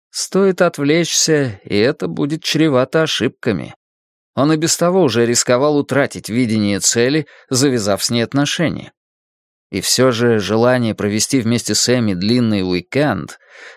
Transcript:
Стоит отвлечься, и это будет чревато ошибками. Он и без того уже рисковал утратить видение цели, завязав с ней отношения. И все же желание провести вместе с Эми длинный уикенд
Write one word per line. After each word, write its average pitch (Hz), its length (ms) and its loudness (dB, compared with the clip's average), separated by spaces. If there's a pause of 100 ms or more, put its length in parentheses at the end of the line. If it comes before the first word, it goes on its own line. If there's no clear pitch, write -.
(160)
Стоит 190 460 0
отвлечься, 147 1000 0
и - 120 -4
это 123 300 0
будет 143 380 -4
чревато 151 580 2
ошибками. 110 720 -4 (600)
Он 143 160 2
и 160 40 4
без 156 200 -2
того 180 260 2
уже 117 240 2
рисковал 123 500 2
утратить 135 520 -2
видение 107 500 0
цели, 135 480 0 (240)
завязав 120 540 0
с - 60 -4
ней 117 100 0
отношения. 139 720 -2 (800)
И 98 80 -2
все 127 320 2
же 117 260 2
желание 113 560 2
провести 107 460 -2
вместе 113 340 -2
с - 140 0
Эми 120 260 0
длинный 107 480 0
уикенд 92 800 -4 (360)